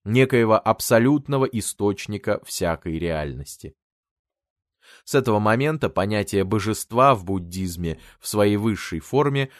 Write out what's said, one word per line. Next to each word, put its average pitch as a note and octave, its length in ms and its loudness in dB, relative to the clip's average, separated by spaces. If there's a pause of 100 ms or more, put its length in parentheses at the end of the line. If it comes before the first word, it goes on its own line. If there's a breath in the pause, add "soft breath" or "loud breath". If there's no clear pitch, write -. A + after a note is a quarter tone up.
некоего A#2 540 4
абсолютного C3+ 840 2
источника G#2 1000 -4
всякой E2 540 -4
реальности. D2+ 760 -6 (1300 soft breath)
С - 100 -4
этого A2+ 240 2
момента A#2 500 0
понятие G2+ 540 0
божества A2 720 2
в F#2+ 80 -10
буддизме F2 760 -6 (200 loud breath)
в - 80 -14
своей G#2 300 2
высшей G2+ 420 -4
форме C#3 500 0 (100)